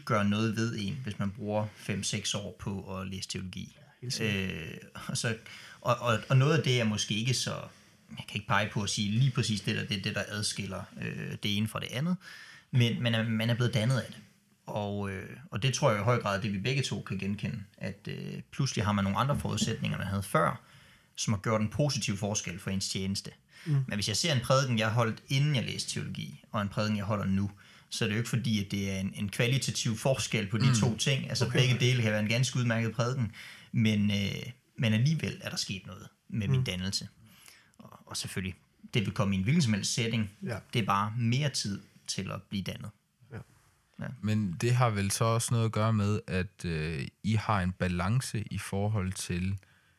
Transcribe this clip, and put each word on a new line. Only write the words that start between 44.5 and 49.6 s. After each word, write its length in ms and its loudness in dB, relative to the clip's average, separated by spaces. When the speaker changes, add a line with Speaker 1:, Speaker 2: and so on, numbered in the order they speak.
Speaker 3:
det 140 4
har 160 6
vel 200 2
så 140 2
også 260 2
noget 140 4
at 80 0
gøre 200 4
med, 340 2
at, 380 -4
øh, 420 -2
I 120 2
har 280 2
en 100 0
balance 800 0
i 80 -4
forhold 540 -2
til 460 -4